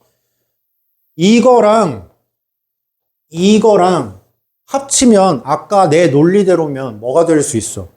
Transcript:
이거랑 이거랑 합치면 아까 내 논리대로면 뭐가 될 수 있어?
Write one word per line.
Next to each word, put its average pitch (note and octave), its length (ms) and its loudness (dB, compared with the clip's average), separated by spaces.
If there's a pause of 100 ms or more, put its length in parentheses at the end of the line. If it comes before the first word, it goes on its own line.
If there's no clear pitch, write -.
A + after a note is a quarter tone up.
(1160)
이거랑 G#3 920 2 (1200)
이거랑 F3+ 880 0 (460)
합치면 G3 800 0
아까 F#3 440 -2
내 D#3+ 180 2
논리대로면 D3+ 920 -2
뭐가 C3+ 260 -2
될 D#3+ 180 0
수 - 140 -6
있어? G2 400 -10